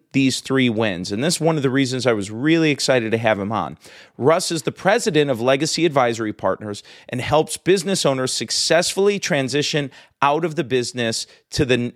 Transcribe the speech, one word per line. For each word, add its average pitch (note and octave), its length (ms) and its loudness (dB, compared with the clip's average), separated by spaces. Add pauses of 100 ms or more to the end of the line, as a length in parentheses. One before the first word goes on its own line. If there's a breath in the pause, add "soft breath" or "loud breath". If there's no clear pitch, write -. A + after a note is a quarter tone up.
(120)
these C3+ 280 2
three C3 300 2
wins. G2+ 420 -2
And G#2 100 -4
this E3 120 0
is - 60 -6
one D#3+ 160 2
of C#3+ 60 -4
the C3 60 2
reasons B2+ 380 0
I C#3+ 80 4
was G2+ 160 -4
really D3+ 400 2
excited B2+ 400 2
to A2+ 80 2
have A2 200 2
him G2+ 140 -4
on. E2+ 240 -4 (400 loud breath)
Russ D#3+ 340 2
is E3 120 -4
the C3+ 100 -2
president F3 580 2
of A#2 100 -2
Legacy C#3 440 0
Advisory A#2+ 480 0
Partners G#2 500 -4 (280 loud breath)
and B2 100 -6
helps C#3 380 0
business F#3 480 0
owners C3 260 0
successfully F#3 880 0
transition C#3+ 720 -2 (320 loud breath)
out D3 240 2
of D#3+ 80 -6
the D3 100 -2
business A#2+ 640 -2 (240 soft breath)
to - 160 0
the, A#2+ 300 2